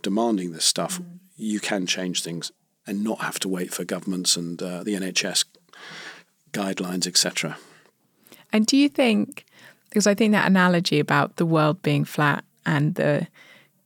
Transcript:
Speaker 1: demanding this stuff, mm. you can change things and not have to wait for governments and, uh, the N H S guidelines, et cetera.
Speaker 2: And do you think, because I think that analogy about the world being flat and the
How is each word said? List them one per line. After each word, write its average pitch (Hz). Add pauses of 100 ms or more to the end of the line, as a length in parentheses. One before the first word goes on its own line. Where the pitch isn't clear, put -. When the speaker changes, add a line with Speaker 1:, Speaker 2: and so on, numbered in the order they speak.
Speaker 1:
demanding 98
this 80
stuff, 85
mm. - (180)
you 104
can 95
change 90
things 82 (340)
and 104
not 107
have -
to 98
wait 90
for 90
governments 90
and, 85
uh, 90
the 104
N 95
H 90
S 90 (1080)
guidelines, 92
et 90
cetera. - (960)
Speaker 2:
And 220
do 269
you 285
think, 226 (440)
because 214
I 202
think 214
that 196
analogy 180
about 143
the 170
world 156
being 147
flat - (220)
and 156
the 151 (580)